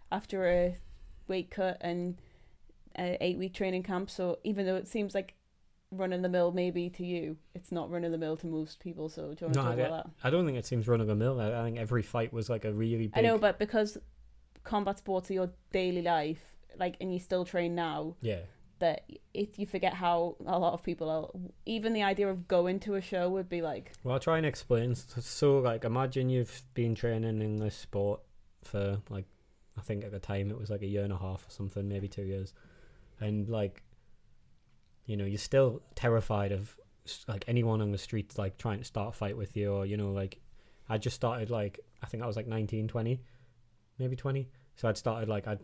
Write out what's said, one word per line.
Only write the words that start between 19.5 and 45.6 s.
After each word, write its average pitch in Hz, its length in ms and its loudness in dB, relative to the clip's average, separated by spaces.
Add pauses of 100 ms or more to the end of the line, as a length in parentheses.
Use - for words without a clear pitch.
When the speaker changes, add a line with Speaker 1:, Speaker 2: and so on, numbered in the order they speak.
Speaker 1:
you 202 80 -2
forget 185 280 0
how 175 420 2 (100)
a 180 120 2
lot 165 140 4
of 170 100 -4
people 170 280 -2
are, 156 200 -2 (360)
even 226 280 0
the 214 80 2
idea 196 260 4
of 185 200 -2
going 180 320 4
to 202 140 -2
a 196 60 0
show 180 280 0
would 185 200 -2
be 175 140 -2
like 151 300 -4 (100)
Speaker 2:
Well, 123 120 0
I'll 135 60 2
try 160 180 4
and 160 80 2
explain. 123 460 2
S-, - 280 -4
so, 139 380 6
like, 117 260 2
imagine 127 440 2
you've 127 340 2 (120)
been 117 200 2
training 113 480 0
in 107 140 0
this 107 200 -2
sport - 440 -2 (420)
for, 101 380 -2 (100)
like, 98 160 -6 (500)
I 110 60 -6
think 104 220 -4
at 104 80 -10
the 98 80 -8
time 98 300 -2
it 107 80 -6
was, 98 120 -6
like, 104 120 -2
a 98 40 -4
year 101 180 0
and 101 80 0
a 90 60 -2
half 92 280 -6
or - 40 -18
something, 101 380 -4
maybe 101 200 -2
two 101 140 -8
years. 95 300 -4 (680)
And, 107 280 0
like, 107 360 -2 (1200)
you 110 100 -2
know, 101 80 0
you're 101 140 -2
still 135 440 4 (120)
terrified 107 560 2
of 101 260 -4 (300)
s-, - 220 -12
like, 104 180 -6
anyone 113 340 4
on 104 120 2
the 98 60 -2
streets, - 400 -6
like, 98 200 -2
trying 107 220 -2
to 123 40 -10
start 110 300 -4
a - 20 -12
fight 104 200 -4
with 98 200 -6
you, 101 160 2
or, 98 140 0
you 104 100 -2
know, 104 140 0
like, 98 300 -4 (480)
I - 100 0
just 123 160 -2
started, 117 360 -2
like, 107 280 -2 (240)
I 110 40 -8
think 113 180 -6
I - 20 -4
was, 110 80 -2
like, 113 140 -4
nineteen, 110 400 0
twenty, 117 320 0 (800)
maybe 127 180 -2
twenty. 135 320 -2 (280)
So 117 120 0
I'd 107 100 2
started, 113 300 -2
like, 104 180 -2
I, 107 180 -2